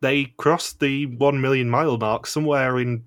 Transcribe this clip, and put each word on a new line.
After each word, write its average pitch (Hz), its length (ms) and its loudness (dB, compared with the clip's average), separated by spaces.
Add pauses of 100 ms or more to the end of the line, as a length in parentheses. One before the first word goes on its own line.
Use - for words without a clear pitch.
they 139 240 0 (120)
crossed - 420 0
the 143 260 -2
one 135 360 2
million 135 280 2
mile 131 280 2
mark 110 300 -2
somewhere 135 520 0
in 120 280 -4